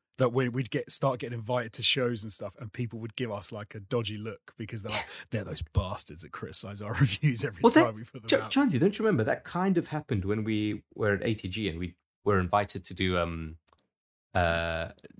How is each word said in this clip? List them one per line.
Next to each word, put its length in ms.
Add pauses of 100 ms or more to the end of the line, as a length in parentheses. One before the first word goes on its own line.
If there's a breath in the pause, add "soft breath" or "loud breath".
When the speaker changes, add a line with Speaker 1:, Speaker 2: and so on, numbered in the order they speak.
(180)
Speaker 1:
that 160
we, 160
we'd 220
get, 200
start 280
getting 180
invited 360
to 100
shows 400
and 80
stuff, 280
and 140
people 260
would 160
give 160
us, 200
like, 240
a 40
dodgy 380
look 400
because 260
they're 80
like, 160 (100)
Speaker 2:
<laughs> 120
Speaker 1:
"They're 140
those 180
bastards 600
that 80
criticize 500
our 120
<laughs> 60
reviews 460
every 160
Speaker 2:
Well, 120
that 120
Speaker 1:
time 100
we 80
put 200
them 60
Speaker 2:
Jo-, 120
Speaker 1:
out." 100
Speaker 2:
Jonesy, 280
don't 180
you 80
remember 200
that 180
kind 340
of 100
happened 380
when 180
we 380 (140)
were 180
at 120
A 80
T 140
G 220
and 100
we 160 (300)
were 140
invited 460
to 80
do, 240
um, 400 (760)
uh, 560 (300)